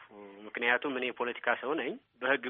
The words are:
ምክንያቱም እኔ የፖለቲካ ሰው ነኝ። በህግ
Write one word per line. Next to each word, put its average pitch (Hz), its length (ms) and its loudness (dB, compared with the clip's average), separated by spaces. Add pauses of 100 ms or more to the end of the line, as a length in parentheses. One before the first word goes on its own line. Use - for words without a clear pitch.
(440)
ምክንያቱም 120 520 2
እኔ 127 100 -2
የፖለቲካ 120 520 0
ሰው 131 160 -2
ነኝ። 151 200 -2 (240)
በህግ 127 320 2